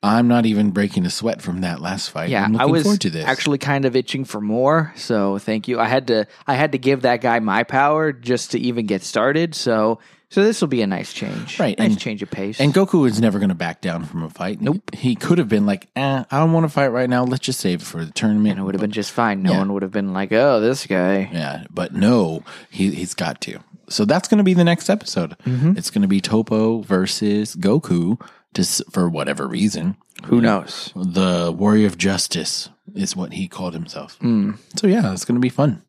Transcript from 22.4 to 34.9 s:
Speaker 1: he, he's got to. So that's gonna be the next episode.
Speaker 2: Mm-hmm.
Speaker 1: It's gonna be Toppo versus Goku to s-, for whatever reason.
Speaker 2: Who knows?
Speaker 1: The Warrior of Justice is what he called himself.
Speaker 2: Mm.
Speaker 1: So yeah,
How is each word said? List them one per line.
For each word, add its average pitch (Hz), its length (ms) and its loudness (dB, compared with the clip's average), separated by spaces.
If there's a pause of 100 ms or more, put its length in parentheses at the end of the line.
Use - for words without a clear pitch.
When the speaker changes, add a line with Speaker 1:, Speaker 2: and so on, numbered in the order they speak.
Speaker 1:
he, 98 180 0
he's 90 240 -6
got - 280 -6
to. - 180 -12 (300)
So - 160 0
that's 151 220 2
gonna 208 160 4
be 185 120 6
the 175 80 6
next 170 260 2
episode. 190 460 -2 (100)
Speaker 2:
Mm-hmm. 127 320 2
Speaker 1:
It's - 140 -8
gonna 101 160 2
be 98 140 4
Toppo 110 600 0
versus 104 720 0
Goku 92 640 0 (360)
to - 60 0
s-, - 280 -2
for 90 200 0
whatever 71 380 -4
reason. 87 500 -2 (280)
Speaker 2:
Who 120 160 4
knows? 107 540 0
Speaker 1:
The 90 600 0
Warrior 104 320 4
of 90 120 -2
Justice - 680 -2 (260)
is 98 200 -4
what 90 180 -8
he 95 140 -6
called 90 280 -10
himself. 82 440 -12
Speaker 2:
Mm. 104 380 0 (200)
Speaker 1:
So 208 100 0
yeah, 185 260 2